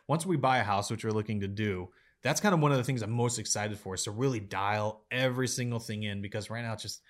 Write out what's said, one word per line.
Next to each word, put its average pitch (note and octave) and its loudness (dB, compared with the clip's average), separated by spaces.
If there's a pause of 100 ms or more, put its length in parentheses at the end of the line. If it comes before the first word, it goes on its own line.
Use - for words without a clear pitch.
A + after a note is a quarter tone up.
once E3 0
we F3+ 2
buy C3 6
a A2+ 4
house, G2+ 0
which A2+ -4
we're A2 0
looking G#2+ 0
to G2 -2
do, G2 -2 (340)
that's D3 0
kind G3+ 4
of D#3+ 6
one D3 6
of C#3 6
the B2 2
things B2+ 0
I'm G#2 -2
most A#2+ 2
excited G#2+ -2
for, F#2+ -8
is F#2 -4
to A2 -4
really A#2+ 0
dial G#2 -2
every B2+ 2
single A#2+ -2
thing G#2+ -6
in G2+ -4
because G#2 -6
right A#2 -6
now A2+ -4
it's G#2+ -8
just, - -10